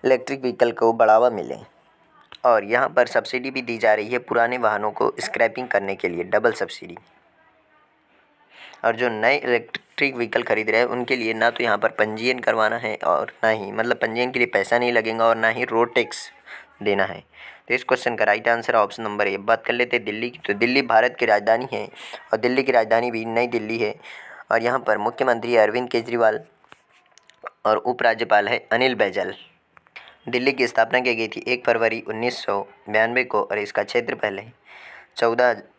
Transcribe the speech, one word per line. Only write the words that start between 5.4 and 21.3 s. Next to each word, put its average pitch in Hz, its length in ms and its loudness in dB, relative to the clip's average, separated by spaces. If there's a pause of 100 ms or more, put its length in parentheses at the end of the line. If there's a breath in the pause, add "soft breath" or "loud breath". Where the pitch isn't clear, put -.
करने 98 280 -2
के 95 140 -4
लिए, 87 160 -4
डबल 107 280 2
सब्सिडी। 90 440 -8 (1900 loud breath)
और 113 100 2
जो 120 160 0
नए 117 260 2
इलेक्ट्रिक - 760 -2
व्हीकल 120 280 -2
खरीद 110 260 -2
रहे 110 120 4
हैं 123 60 2
उनके 123 280 -4
लिए 113 180 -2
ना 113 160 2
तो 120 140 -4
यहाँ 110 140 2
पर 110 140 0
पंजीयन 113 480 -2
करवाना 113 380 0
है 110 200 -6
और - 360 0 (100)
ना 113 60 4
ही, 104 220 -2
मतलब, 113 260 -2
पंजीयन 120 340 -2
के 123 80 -4
लिए 120 100 2
पैसा 104 300 0
नहीं 123 120 0
लगेगा 113 340 0
और 117 120 6
ना 113 120 2
ही 120 160 -2
रोड 117 300 0
टैक्स - 340 -2 (540 loud breath)
देना 98 220 2
है। - 180 -12 (440 loud breath)
तो 117 60 0
इस 127 100 -2
क्वेश्चन 123 320 0
का 107 100 0
राइट 110 240 0
आंसर 117 260 0
ऑप्शन 107 280 2
नंबर 104 240 -2
ए। 98 120 -2
बात 113 260 -2
कर - 80 -2
लेते 123 240 -2
हैं 107 80 -4
दिल्ली 110 240 -6
की, 123 100 -18
तो - 160 -4
दिल्ली 123 280 0
भारत 120 360 2
की 123 60 0
राजधानी 110 480 2